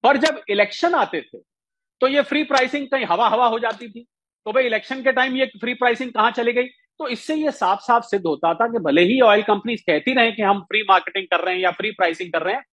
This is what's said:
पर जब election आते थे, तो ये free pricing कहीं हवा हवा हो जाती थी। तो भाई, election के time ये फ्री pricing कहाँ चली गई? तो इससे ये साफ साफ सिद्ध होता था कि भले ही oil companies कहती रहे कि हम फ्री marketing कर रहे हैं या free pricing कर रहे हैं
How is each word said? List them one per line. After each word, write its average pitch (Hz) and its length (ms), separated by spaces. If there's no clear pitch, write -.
पर 277 140
जब 294 320
election 208 440
आते 190 280
थे, - 160
तो 254 60
ये 277 140
free 294 220
pricing 269 440
कहीं 262 180
हवा 196 240
हवा 233 160
हो 226 140
जाती 226 280
थी। 233 180
तो 214 60
भाई, 254 120
election 247 380
के 269 100
time 254 240
ये 262 100
फ्री 240 280
pricing 247 380
कहाँ 220 200
चली 233 220
गई? 247 100
तो 311 80
इससे 247 280
ये 302 160
साफ 196 300
साफ 240 220
सिद्ध 196 220
होता 165 280
था 226 140
कि 226 120
भले 156 220
ही 220 200
oil 214 200
companies 214 400
कहती 165 320
रहे 233 180
कि 214 100
हम 202 180
फ्री 208 300
marketing 185 360
कर 170 200
रहे 180 100
हैं 185 60
या 180 100
free 202 200
pricing 175 380
कर 165 120
रहे 185 140
हैं 277 180